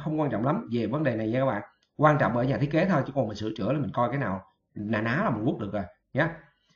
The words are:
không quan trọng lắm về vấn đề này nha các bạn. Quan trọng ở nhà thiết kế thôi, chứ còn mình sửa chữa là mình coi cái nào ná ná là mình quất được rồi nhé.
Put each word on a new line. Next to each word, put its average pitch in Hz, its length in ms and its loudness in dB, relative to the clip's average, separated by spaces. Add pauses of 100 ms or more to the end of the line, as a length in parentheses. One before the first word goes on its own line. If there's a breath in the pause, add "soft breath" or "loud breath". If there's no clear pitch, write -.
không 156 160 -2
quan 143 100 0
trọng 110 160 0
lắm 190 260 0
về 117 140 0
vấn 143 160 -2
đề 123 140 2
này 110 120 0
nha 123 120 0
các 135 60 2
bạn. 104 160 0 (340)
Quan 147 220 6
trọng 113 180 2
ở 120 60 2
nhà 127 140 0
thiết 143 140 0
kế 160 140 2
thôi, 170 220 2
chứ 135 80 -8
còn 123 140 0
mình 104 80 -8
sửa 110 200 -4
chữa 101 160 0
là 156 60 0
mình 110 160 -2
coi 120 140 2
cái 139 100 -4
nào 98 240 -2 (320)
ná 107 260 -2
ná 117 240 0
là 208 60 0
mình 107 140 -2
quất 156 140 0
được 98 140 -6
rồi 101 100 -2 (320)
nhé. 151 140 2 (480)